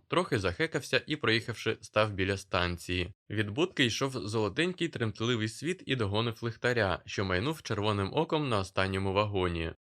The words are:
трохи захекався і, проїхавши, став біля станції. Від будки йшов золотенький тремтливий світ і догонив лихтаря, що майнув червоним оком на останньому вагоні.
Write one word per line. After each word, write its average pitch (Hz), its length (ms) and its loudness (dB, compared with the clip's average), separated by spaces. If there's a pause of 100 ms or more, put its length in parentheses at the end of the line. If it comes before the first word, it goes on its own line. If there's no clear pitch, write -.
трохи 160 300 2
захекався 131 680 0
і, 147 100 -2
проїхавши, 113 640 0
став 107 320 2
біля 95 240 0
станції. 90 760 -2 (180)
Від 104 200 -2
будки 147 340 0
йшов 131 280 0
золотенький 127 760 -2
тремтливий 113 600 -2
світ 160 380 -6
і 131 100 -2
догонив 110 460 0
лихтаря, 113 640 2
що - 180 -2
майнув 98 380 0
червоним 101 520 0
оком 151 340 0
на 110 100 2
останньому 95 540 0
вагоні. 92 600 2 (160)